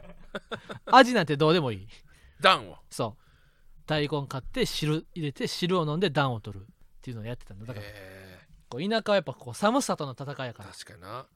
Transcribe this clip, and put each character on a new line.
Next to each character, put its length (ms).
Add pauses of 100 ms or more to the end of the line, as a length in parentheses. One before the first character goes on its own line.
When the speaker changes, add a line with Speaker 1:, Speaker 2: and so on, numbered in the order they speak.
(360)
Speaker 1:
<laughs> 560
味 220
な 100
ん 20
て 120
ど 120
う 40
で 80
も 100
い 40
い。 120 (520)
Speaker 2:
暖 300
を。 80 (120)
Speaker 1:
そ 300
う。 40 (600)
大 240
根 180
買 140
っ 20
て、 220
汁 480
入 140
れ 40
て、 160
汁 320
を 60
飲 120
ん 20
で 100
暖 240
を 60
取 200
る 40
っ 40 (340)
て 80
い 40
う 40
の 60
を 20
や 80
っ 40
て 80
た 80
ん 60
だ。 60
だ 80
か 60
ら、 60
Speaker 2:
へ 580
ー。 40 (220)
Speaker 1:
こ 100
う、 20
田 160
舎 140
は 40
や 60
っ 20
ぱ 100
こ 180
う、 40
寒 260
さ 140
と 100
の 60
戦 320
い 40
や 60
か 100
ら。 60
Speaker 2:
確 160
か 80
に 80
な。 240 (100)